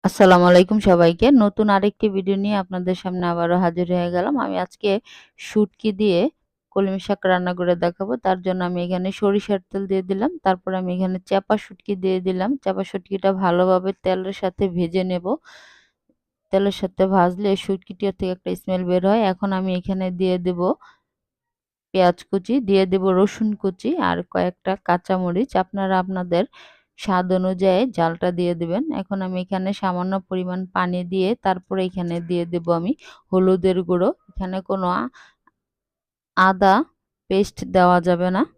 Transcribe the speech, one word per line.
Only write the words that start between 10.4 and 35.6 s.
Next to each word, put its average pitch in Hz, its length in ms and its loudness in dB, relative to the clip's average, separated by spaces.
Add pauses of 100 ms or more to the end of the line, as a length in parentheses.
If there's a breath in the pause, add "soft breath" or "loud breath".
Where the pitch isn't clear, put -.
তারপর 190 320 -2
আমি 185 180 -4
এখানে 185 240 -2 (100)
চাপা 196 300 0
শুটকি - 380 -10
দিয়ে 185 260 -2
দিলাম। 185 280 -2 (120)
চাপা 190 220 -4
শুটকিটা 196 500 -4
ভালোভাবে 185 580 2 (100)
তেলের 185 380 -2
সাথে 190 300 -2
ভেজে 175 360 -2
নেব। 175 200 -4 (1300 loud breath)
তেলের 196 240 0
সাথে 190 300 -2
ভাজলে 190 480 2
শুটকিটির 196 600 -6
থেকে 185 180 -4
একটা 180 220 -8
স্মেল 185 300 -4
বের 180 200 2
হয়। 214 200 4
এখন 190 280 -2
আমি 190 240 -2
এখানে 185 340 -4
দিয়ে 185 280 0
দেব 175 200 -4 (1300 soft breath)
পেঁয়াজ 180 300 4
কুচি, 196 380 -4
দিয়ে 196 240 2
দেব 185 180 0 (100)
রসুন 208 420 0
কুচি 196 340 -4 (120)
আর 175 160 0 (120)
কয়েকটা 180 440 -2 (120)
কাঁচামরিচ। 180 680 -2
আপনারা 190 440 -2
আপনাদের 180 460 -2 (540 loud breath)
স্বাদ 180 340 0
অনুযায়ী 185 480 2 (120)
ঝালটা 165 380 0
দিয়ে 175 240 -2
দিবেন। 170 280 -4 (100)
এখন 196 280 -6
আমি 185 200 -4
এখানে 185 320 -4
সামান্য 185 400 -2 (140)
পরিমাণ 185 320 -4 (140)
পানি 180 320 -2
দিয়ে 185 240 0 (140)
তারপরে 190 420 -2
এখানে 180 360 -4
দিয়ে 170 240 -2
দেব 170 200 -6 (140)
আমি 180 120 -4 (360 loud breath)
হলুদের 185 540 2
গুঁড়ো। 180 280 0 (180)
এখানে 190 340 -8
কোনো 190 320 -4
আ-, 233 180 -6 (1300 soft breath)